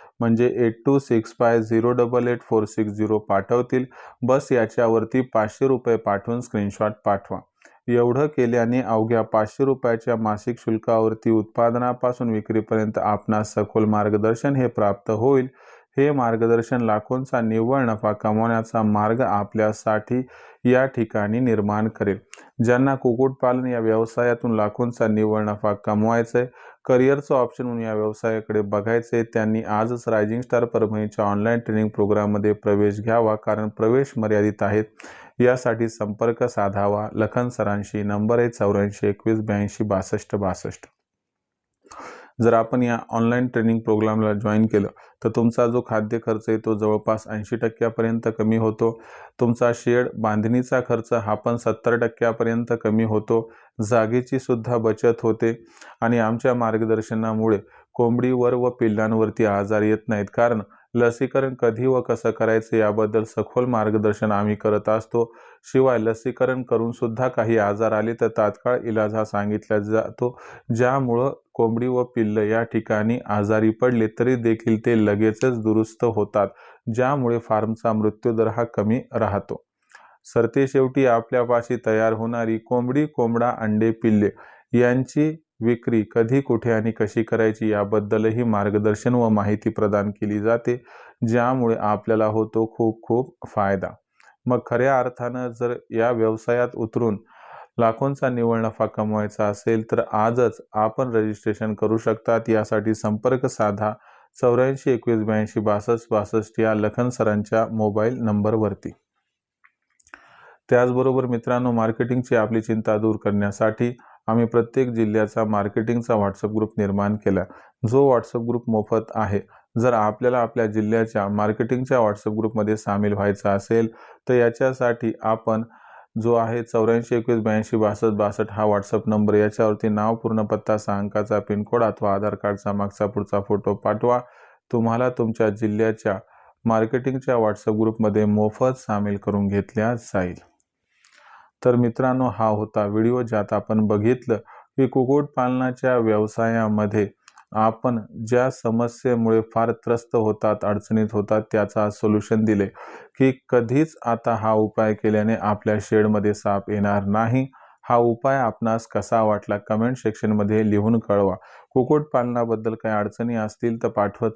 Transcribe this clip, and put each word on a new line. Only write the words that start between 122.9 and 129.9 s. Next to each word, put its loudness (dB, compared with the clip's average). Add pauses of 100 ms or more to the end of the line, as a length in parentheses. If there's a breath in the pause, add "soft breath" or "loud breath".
व्हायचं 0
असेल, 0 (420 loud breath)
तर 2
याच्यासाठी 0 (100)
आपण -2 (580 loud breath)
जो 2
आहे 0
चौऱ्याऐंशी 0
एकवीस 0
ब्याऐंशी -2
बासष्ट 0
बासष्ट -2
हा -2
WhatsApp 0
नंबर, 2
याच्यावरती 2
नाव, 0